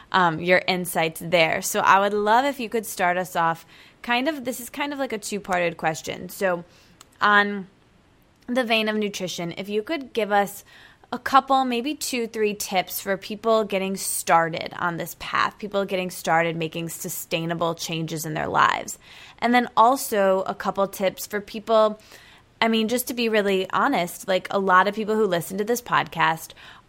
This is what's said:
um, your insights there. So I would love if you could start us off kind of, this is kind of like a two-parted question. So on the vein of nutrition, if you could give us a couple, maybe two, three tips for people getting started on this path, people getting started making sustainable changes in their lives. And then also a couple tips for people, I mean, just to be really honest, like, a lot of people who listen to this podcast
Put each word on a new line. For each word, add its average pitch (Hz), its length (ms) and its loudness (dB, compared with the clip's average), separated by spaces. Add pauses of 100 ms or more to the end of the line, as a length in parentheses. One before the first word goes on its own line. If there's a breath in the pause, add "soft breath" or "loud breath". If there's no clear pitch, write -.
(120)
um, 170 280 2
your 175 260 4
insights 175 560 -2
there. 165 400 4
So 208 180 -2
I 190 200 8
would 202 140 2
love 214 320 4
if 277 120 -2
you 226 100 -6
could 220 180 -4
start 175 300 0
us 180 200 -4
off 165 300 0 (340 soft breath)
kind 247 280 -2
of, 285 160 -4
this 247 160 -6
is 233 100 -14
kind 285 220 -6
of 277 60 -8
like 269 140 -4
a 214 60 -6
two-parted 180 580 -2
question. - 540 -6
So 175 340 -2 (560 soft breath)
on 202 480 2 (760)
the 247 180 0
vein 220 240 0
of 214 80 -2
nutrition, 185 600 -4
if 190 120 -8
you 208 140 -2
could 277 300 -6
give 208 200 -2
us 202 320 0 (500 soft breath)
a 240 40 -8
couple, 269 480 2
maybe 247 280 -2
two, 240 320 -4
three 208 280 -2
tips - 440 -4
for 196 200 -4
people 220 460 0
getting 190 320 -2
started - 840 0
on 170 180 -2
this - 220 -8
path, - 400 -2
people 196 260 -2
getting 185 260 -4
started 165 460 0
making 165 320 -6
sustainable 165 840 -4
changes 160 500 -6
in 156 80 -6
their 151 160 -4
lives. - 500 2 (400 soft breath)
And 233 140 2
then 240 240 4
also 208 720 4
a - 80 -6
couple 196 340 -2
tips 190 380 -4
for 208 140 -6
people, 214 600 2 (640 soft breath)
I 226 60 4
mean, 220 200 2
just 247 200 -2
to 254 60 -6
be 240 140 0
really 202 420 2
honest, 180 560 0
like, 185 240 0
a - 80 0
lot 190 300 6
of 202 60 -2
people 214 200 -2
who 220 120 4
listen 180 320 -2
to 208 60 -2
this 233 180 -2
podcast 160 720 0 (360 soft breath)